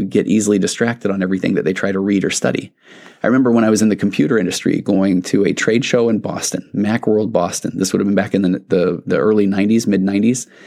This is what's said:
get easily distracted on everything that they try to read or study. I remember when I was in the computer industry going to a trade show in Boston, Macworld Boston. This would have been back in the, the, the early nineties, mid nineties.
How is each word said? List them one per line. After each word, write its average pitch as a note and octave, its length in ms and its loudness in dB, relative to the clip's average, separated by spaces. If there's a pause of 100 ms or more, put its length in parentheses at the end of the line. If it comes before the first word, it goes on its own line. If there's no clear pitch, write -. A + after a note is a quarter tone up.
get F#2+ 220 0
easily G#2 320 2
distracted A#2 520 -2
on F#2+ 120 -2
everything F#2 320 -2
that F#2 100 -2
they - 80 0
try F#2+ 180 -4
to F#2+ 80 -4
read G2 240 0
or - 60 -2
study. - 420 -2 (520)
I - 60 -2
remember B2 220 2
when A2+ 140 4
I A2 60 2
was G#2 100 2
in A2 80 4
the G2+ 80 2
computer A#2 420 0
industry F2+ 440 -2
going F#2+ 400 0
to G2+ 240 0
a D#2+ 80 0
trade A2+ 320 0
show A#2 240 2
in G#2+ 80 0
Boston, - 560 -8
Macworld G#2+ 580 0
Boston. F2+ 460 -2
This F#2+ 160 0
would G2 60 0
have G2+ 60 0
been G2+ 80 0
back G2 200 0
in F#2+ 80 2
the, F2+ 260 0
the, F2 380 0
the F2+ 100 0
early G2+ 300 2
nineties, G#2 400 0
mid G2 160 2
nineties. G#2 440 0 (200)